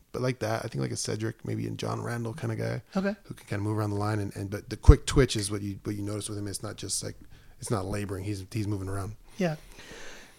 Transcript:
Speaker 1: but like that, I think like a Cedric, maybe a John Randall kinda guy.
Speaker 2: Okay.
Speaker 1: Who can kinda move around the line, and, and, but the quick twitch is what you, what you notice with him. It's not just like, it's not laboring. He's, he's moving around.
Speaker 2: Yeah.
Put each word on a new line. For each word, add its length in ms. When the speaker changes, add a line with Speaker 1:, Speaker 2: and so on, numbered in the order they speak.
Speaker 1:
but 80
like 180
that, 240
I 60
think 120
like 100
a 40
Cedric, 500
maybe 220
a 40
John 300
Randall 300
kinda 240
guy. 260
Speaker 2:
Okay. 180
Speaker 1:
Who 80
can 120
kinda 160
move 160
around 120
the 80
line, 220
and, 180
and, 120
but 200
the 80
quick 280
twitch 300
is 160
what 100
you, 220
what 140
you 40
notice 280
with 80
him. 100
It's 160
not 140
just 260
like, 140
it's 100
not 180
laboring. 360
He's, 300
he's 140
moving 200
around. 300
Speaker 2:
Yeah. 200